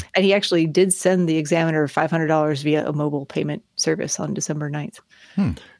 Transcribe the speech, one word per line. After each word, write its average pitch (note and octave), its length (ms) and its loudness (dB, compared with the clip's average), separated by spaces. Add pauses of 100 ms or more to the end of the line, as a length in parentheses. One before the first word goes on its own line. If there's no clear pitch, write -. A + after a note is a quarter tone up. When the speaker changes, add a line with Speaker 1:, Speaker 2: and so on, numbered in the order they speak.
(160)
Speaker 1:
And F#3+ 80 4
he G3 100 4
actually F3 320 2
did F3+ 260 2
send F3+ 360 2
the D#3+ 80 2
examiner D#3 500 2
five D#3 240 0
hundred E3 160 0
dollars D3+ 360 2
via D3+ 260 2
a D3 40 -2
mobile D3 340 -2
payment D3+ 360 -4 (140)
service - 420 -2
on C#3+ 160 -4
December D3+ 340 -6
ninth. D3 300 -8 (380)
Speaker 2:
Hmm. E3+ 160 0 (280)